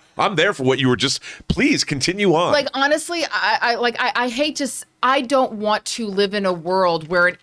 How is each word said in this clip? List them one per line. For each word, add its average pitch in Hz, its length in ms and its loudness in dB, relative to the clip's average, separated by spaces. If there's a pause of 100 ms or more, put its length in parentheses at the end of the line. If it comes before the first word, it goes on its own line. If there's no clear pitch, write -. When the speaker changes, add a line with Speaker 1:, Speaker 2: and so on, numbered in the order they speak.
(180)
Speaker 1:
I'm 196 160 0
there 175 200 2
for 135 100 -8
what 127 160 2
you 131 80 2
were 123 80 4
just, 127 240 -2 (260)
please 262 380 2
continue 175 500 0
on. 170 180 2
Speaker 2:
Like, 285 220 2
honestly, 302 560 0
I, 202 300 0
I, 240 160 0
like, 233 240 0
I, 240 160 0
I 247 140 0
hate 294 260 -2
to, 285 80 -4
s-, - 200 -8 (200)
I 269 160 4
don't 262 320 2
want 214 320 -2
to 226 240 -6
live 196 260 0
in 202 120 -2
a 185 60 2
world 175 560 0
where 175 200 2
an 175 140 -2